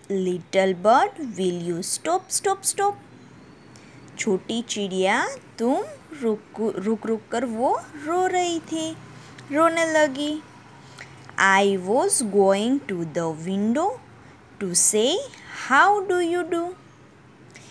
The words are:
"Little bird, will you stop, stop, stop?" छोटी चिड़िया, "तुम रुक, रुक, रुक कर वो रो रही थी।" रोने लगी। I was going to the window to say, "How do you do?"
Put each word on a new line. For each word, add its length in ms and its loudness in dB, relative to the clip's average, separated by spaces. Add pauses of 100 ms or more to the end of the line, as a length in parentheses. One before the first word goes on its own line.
(120)
"Little 760 0
bird, 540 4
will 300 -2
you 300 -4
stop, 420 -2
stop, 320 0
stop?" 200 0 (1300)
छोटी 420 -2
चिड़िया, 680 0 (320)
"तुम 180 0 (440)
रुक, 540 -4
रुक, 320 -4
रुक 140 -2 (100)
कर 140 -2
वो 360 0 (140)
रो 320 -2
रही 320 0
थी।" 360 -8 (560)
रोने 420 2
लगी। 480 0 (1000)
I 480 4
was 460 0
going 460 4
to 340 -6
the 340 -4
window 420 0 (720)
to 100 -4
say, 440 2 (540)
"How 400 6
do 220 0
you 200 -2
do?" 200 -4 (960)